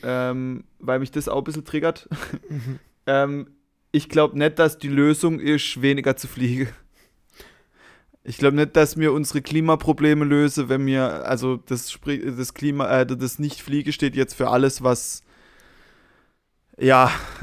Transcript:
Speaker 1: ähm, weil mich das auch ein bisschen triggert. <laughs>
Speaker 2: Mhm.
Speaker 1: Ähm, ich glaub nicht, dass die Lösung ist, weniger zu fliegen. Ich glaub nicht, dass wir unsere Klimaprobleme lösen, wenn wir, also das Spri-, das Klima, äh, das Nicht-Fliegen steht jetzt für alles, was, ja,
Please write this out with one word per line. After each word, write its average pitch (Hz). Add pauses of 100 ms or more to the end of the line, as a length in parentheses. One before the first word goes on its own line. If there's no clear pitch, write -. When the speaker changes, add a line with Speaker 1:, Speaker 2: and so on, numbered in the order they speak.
Speaker 1:
ähm, 127 (140)
weil 127
mich 135
das 147
auch -
ein 139
bisschen 156
triggert. 156
<laughs> 147 (300)
Speaker 2:
Mhm. 131 (280)
Speaker 1:
Ähm, 139 (400)
ich 147
glaub 151
nicht, 151
dass 160
die 143
Lösung 151
ist, 143
weniger 135
zu -
fliegen. 123 (1500)
Ich -
glaub 139
nicht, 147
dass 156
wir 156
unsere 147
Klimaprobleme 151
lösen, 147
wenn 135
wir, 131
also 127
das -
Spri-, - (120)
das 127
Klima, 139
äh, 127
das 127
Nicht-Fliegen 147
steht 139
jetzt 131
für 123
alles, 131
was, - (1600)
ja, 131 (320)